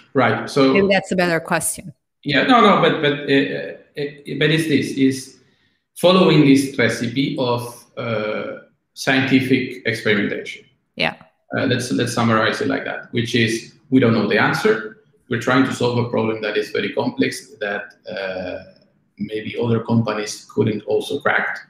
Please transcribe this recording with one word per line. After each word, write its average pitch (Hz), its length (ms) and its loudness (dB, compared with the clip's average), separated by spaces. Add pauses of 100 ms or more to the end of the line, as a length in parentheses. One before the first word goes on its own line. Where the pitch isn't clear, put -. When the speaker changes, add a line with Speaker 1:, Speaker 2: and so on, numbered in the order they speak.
(140)
Speaker 1:
Right. 117 360 0
So 135 240 4
Speaker 2:
Maybe 196 180 4
that's 190 200 0
a 190 40 -4
better 175 240 2
question. 165 540 -4 (300)
Speaker 1:
Yeah, 139 200 2
no, 240 180 6
no, 190 200 6
but, - 200 2
but, 143 120 2
uh, - 880 -2
uh, 143 360 -10
but 156 140 2
it's 156 160 0
this, 123 240 0
is 131 460 0 (640)
following 165 420 6
this 135 340 4
recipe 123 580 -2
of, 120 240 0 (360)
uh, 107 640 -6 (340)
scientific 131 920 0
experimentation. - 800 -4 (300)
Speaker 2:
Yeah. - 200 -4 (400)
Speaker 1:
Uh, - 100 -2
let's, 120 260 -2
let's 120 220 -2
summarize 110 480 0
it 107 60 -2
like 107 180 -4
that, - 260 -10
which 120 240 -2
is 113 380 0 (160)
we 131 100 4
don't 113 140 4
know 104 140 0
the 104 100 2
answer. 156 600 0 (320)
We're 117 120 -4
trying 131 240 2
to - 80 -4
solve 120 240 0
a 117 120 0
problem 110 320 -2
that 107 160 -2
is 107 140 -2
very 104 220 -4
complex 127 680 -4
that, 101 340 -8 (160)
uh, 92 680 -8 (380)
maybe 107 440 -8
other 113 220 0
companies 107 680 -2
couldn't 107 300 0
also - 360 -2
crack - 400 -2 (100)